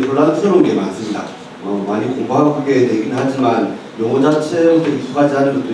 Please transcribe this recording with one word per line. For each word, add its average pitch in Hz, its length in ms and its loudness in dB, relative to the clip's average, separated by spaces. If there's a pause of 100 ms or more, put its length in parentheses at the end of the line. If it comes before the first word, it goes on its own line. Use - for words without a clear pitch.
혼란스러운 156 580 2
게 110 100 2
많습니다. 101 520 -4 (380)
어, 98 240 -4
많이 110 200 -2
공부하게 135 800 2
되긴 110 260 -2
하지만 123 640 0 (240)
용어 127 220 0
자체부터 160 680 2
익숙하지 135 460 0
않은 139 260 2
것도 120 120 -6